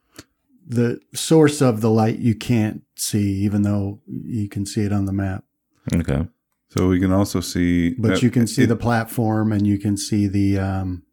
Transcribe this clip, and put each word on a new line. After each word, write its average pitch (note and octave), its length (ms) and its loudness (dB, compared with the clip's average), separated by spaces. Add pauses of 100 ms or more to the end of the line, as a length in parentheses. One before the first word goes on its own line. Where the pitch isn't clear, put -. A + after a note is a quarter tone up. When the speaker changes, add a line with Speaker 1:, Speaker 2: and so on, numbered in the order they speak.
(680)
Speaker 1:
the A#2+ 340 -2 (140)
source D#3 480 4
of A#2+ 200 2
the A#2 80 2
light A2 280 2
you A2+ 160 2
can't A2 480 -2 (140)
see, G2+ 360 -2 (120)
even G2+ 180 0
though G2+ 460 -2
you G#2 400 -6
can G2+ 180 -6
see - 160 -4
it G2+ 100 -2
on G2+ 140 0
the G2 60 -4
map. G2 320 -4 (500)
Speaker 2:
Okay. D#2+ 320 0 (440)
Speaker 3:
So F#2 180 0
we F#2 100 4
can F#2 140 2
also G2 280 0
see F2 500 0
Speaker 1:
But G#2+ 180 -2
Speaker 3:
that F#2 140 2
Speaker 1:
you A#2+ 80 4
can A#2 180 2
see - 160 0
Speaker 3:
it A2+ 40 2
Speaker 1:
the A#2 80 2
platform, A2 760 0
and G#2 140 2
you G2+ 120 2
can G2+ 180 0
see G#2 300 0
the, G2 320 0
um, F#2+ 540 -4